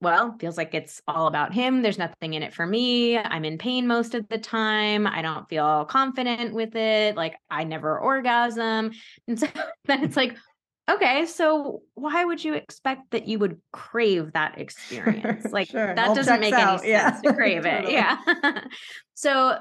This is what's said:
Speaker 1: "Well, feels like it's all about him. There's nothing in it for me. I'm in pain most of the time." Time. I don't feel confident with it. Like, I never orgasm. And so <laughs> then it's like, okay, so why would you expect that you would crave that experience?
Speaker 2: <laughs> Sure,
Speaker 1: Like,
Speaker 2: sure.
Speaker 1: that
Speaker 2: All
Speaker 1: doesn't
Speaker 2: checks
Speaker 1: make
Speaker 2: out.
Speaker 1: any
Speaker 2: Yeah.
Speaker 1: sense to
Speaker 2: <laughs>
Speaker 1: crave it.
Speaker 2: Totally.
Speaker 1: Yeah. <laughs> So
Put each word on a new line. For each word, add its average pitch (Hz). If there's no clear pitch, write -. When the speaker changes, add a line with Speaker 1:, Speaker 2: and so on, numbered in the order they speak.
Speaker 1:
"Well, 180
feels 165
like 165
it's -
all 160
about 156
him. 254
There's 208
nothing 165
in 156
it -
for 170
me. 240
I'm 165
in 156
pain 247
most 233
of 220
the 226
time." 220
Time. 208
I 165
don't 160
feel 151
confident 247
with 226
it. 214
Like, 160
I 156
never 156
orgasm. 233
And 233
so 302
<laughs> -
then 277
it's -
like, 262
okay, 294
so 311
why 302
would 339
you 311
expect -
that 226
you 220
would 185
crave 185
that 156
experience? -
Speaker 2:
<laughs> -
Sure, 208
Speaker 1:
Like, 196
Speaker 2:
sure. 208
Speaker 1:
that 220
Speaker 2:
All 214
Speaker 1:
doesn't 254
Speaker 2:
checks 214
Speaker 1:
make 226
Speaker 2:
out. 196
Speaker 1:
any 220
Speaker 2:
Yeah. 208
Speaker 1:
sense -
to 285
Speaker 2:
<laughs> -
Speaker 1:
crave 185
it. 170
Speaker 2:
Totally. 208
Speaker 1:
Yeah. 233
<laughs> 285
So 269